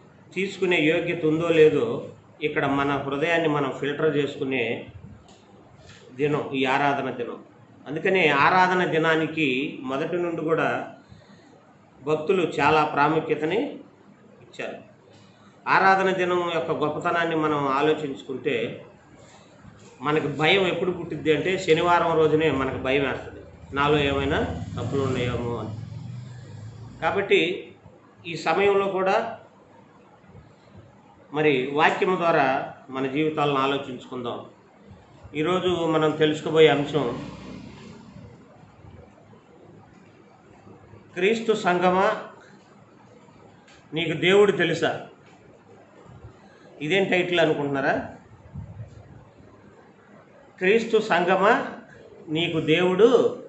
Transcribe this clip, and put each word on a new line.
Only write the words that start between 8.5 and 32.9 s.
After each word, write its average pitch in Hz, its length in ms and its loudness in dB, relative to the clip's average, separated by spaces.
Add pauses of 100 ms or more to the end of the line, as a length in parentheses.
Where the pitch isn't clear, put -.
దినానికి 156 1000 0
మొదటి 143 340 -4
నుండి 170 240 -4
కూడా 143 540 -2 (1080)
భక్తులు 156 400 0
చాలా 151 420 2
ప్రాముఖ్యతని 151 880 0 (680)
ఇచ్చారు. - 340 -12 (920)
ఆరాధన 190 420 4
దినం 180 440 0
యొక్క 165 160 -4
గొప్పతనాన్ని 160 680 -2
మనం 151 320 0
ఆలోచించుకుంటే 135 1160 -2 (1160)
మనకి 147 280 0
భయం 160 380 2
ఎప్పుడు 175 240 -2
పుట్టిద్ది 151 460 -2
అంటే 180 220 -2
శనివారం 170 580 2
రోజునే 156 340 4
మనకు 131 280 -2
భయం 135 300 0
వేస్తది, - 320 -8 (320)
నాలో 147 260 2
ఏమైనా 143 680 -2 (160)
తప్పులు 135 220 -4
ఉన్నాయేమో 123 540 -4
అని. 107 180 -8 (1300)
కాబట్టి 180 720 -2 (540)
ఈ 165 100 -10
సమయంలో 196 500 2
కూడా 190 500 -2 (2000)
మరి 143 400 2
వాక్యం 185 440 2
ద్వారా 151 580 0 (160)